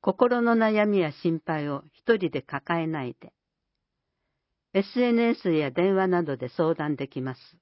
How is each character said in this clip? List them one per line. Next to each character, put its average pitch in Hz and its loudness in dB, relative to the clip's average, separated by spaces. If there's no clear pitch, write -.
心 240 2
の 233 2
悩 214 2
み 202 2
や 160 2
心 165 -2
配 151 -4
を 143 -6
一 - 0
人 180 -2
で 135 -6
抱 165 -4
え 160 -4
な 156 -4
い 123 -8
で。 - -20
エ 196 2
ス 247 -4
エ 247 2
ヌ 233 4
エ 233 2
ス 180 -2
や 151 0
電 180 2
話 190 2
な 175 2
ど 147 -4
で 123 -8
相 165 0
談 151 -4
で 139 -6
き - -8
ま 131 -6
す。 - -20